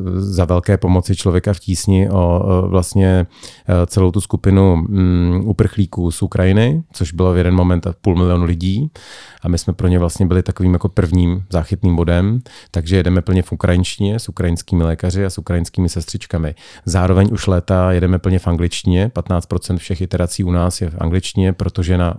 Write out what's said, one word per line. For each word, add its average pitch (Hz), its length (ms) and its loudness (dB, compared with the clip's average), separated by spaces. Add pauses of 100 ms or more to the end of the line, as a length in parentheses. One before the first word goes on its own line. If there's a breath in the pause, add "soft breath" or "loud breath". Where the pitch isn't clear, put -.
(200)
za 95 260 0
velké 90 320 2
pomoci 90 380 2
člověka 92 380 0
v - 60 -4
tísni 95 500 0
o, 90 340 2
eh, 92 240 0
vlastně, 92 600 2 (400 loud breath)
eh, 90 180 2
celou 92 260 2
tu 95 100 -2
skupinu, 98 540 2
mm, 87 680 0
uprchlíků 92 680 -2
z - 100 -10
Ukrajiny, 107 600 0 (100)
což - 200 -4
bylo 90 200 2
v 87 40 2
jeden 90 180 2
moment 90 320 2 (140)
půl 92 140 0
milionu 87 280 2
lidí. 92 480 -2 (520 loud breath)
A - 40 -4
my 87 100 0
jsme 90 160 -4
pro 90 140 -2
ně 90 120 4
vlastně 87 260 0
byli 87 180 2
takovým 90 300 0
jako 90 160 0
prvním 90 600 0
záchytným 87 460 0
bodem, 87 440 0 (320 loud breath)
takže 85 260 -2
jedeme 87 240 2
plně 92 200 0
v - 100 -10
ukrajinštině, 98 680 -2
s - 100 -10
ukrajinskými 87 540 -2
lékaři 90 420 -2
a 92 40 -4
s - 80 -8
ukrajinskými 87 520 -2
sestřičkami. 82 640 -6 (300 loud breath)
Zároveň 92 460 2
už 104 160 -4
léta 92 440 0
jedeme 90 280 2
plně 92 200 0
v - 80 -4
angličtině, 87 640 0
patnáct 87 320 -4
procent 87 320 -4
všech 90 240 -8
iterací 90 420 -4
u 90 80 -2
nás 90 300 0
je 87 80 -4
v 80 80 -10
angličtině, 90 560 0
protože 90 440 -2
na 87 200 0